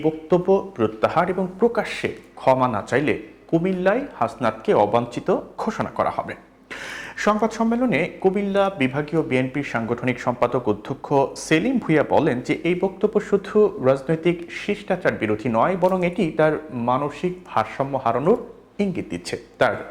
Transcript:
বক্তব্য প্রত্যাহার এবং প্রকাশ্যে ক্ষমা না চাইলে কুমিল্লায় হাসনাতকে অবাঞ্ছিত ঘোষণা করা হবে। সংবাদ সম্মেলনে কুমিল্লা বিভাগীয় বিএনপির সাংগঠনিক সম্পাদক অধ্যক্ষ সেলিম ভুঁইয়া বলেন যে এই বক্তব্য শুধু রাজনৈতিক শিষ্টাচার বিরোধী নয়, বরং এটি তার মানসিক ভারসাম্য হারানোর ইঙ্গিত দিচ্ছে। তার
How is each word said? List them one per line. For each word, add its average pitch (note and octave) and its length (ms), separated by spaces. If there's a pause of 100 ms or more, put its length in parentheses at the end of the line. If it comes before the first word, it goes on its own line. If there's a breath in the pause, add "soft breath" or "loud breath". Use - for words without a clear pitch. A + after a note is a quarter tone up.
বক্তব্য F3 720
প্রত্যাহার A2+ 560
এবং F#3 180 (100)
প্রকাশ্যে A#3 500 (260)
ক্ষমা B2+ 340
না G#2 140
চাইলে C3 320 (320)
কুমিল্লায় F#3 560 (160)
হাসনাতকে C3 560
অবাঞ্ছিত A#2+ 540 (300)
ঘোষণা - 320
করা - 260
হবে। - 180 (840 loud breath)
সংবাদ G#3+ 340
সম্মেলনে A3+ 500 (200)
কুমিল্লা G3 440 (140)
বিভাগীয় D3 440
বিএনপির C3 500
সাংগঠনিক A#2+ 480
সম্পাদক B2 480
অধ্যক্ষ - 400 (280)
সেলিম G#3 420
ভুঁইয়া D3+ 320
বলেন B2 300
যে C#3+ 140 (100)
এই F3 160
বক্তব্য G3 400
শুধু - 360 (320)
রাজনৈতিক D#3+ 480 (140)
শিষ্টাচার F3+ 720
বিরোধী G#2+ 280
নয়, C3 320
বরং F#3 260
এটি F3+ 240
তার D#3 220 (200)
মানসিক C#3 600 (120)
ভারসাম্য C#3 500 (100)
হারানোর C3 340 (400)
ইঙ্গিত E3+ 320
দিচ্ছে। F2 260 (220)
তার A2+ 160 (160)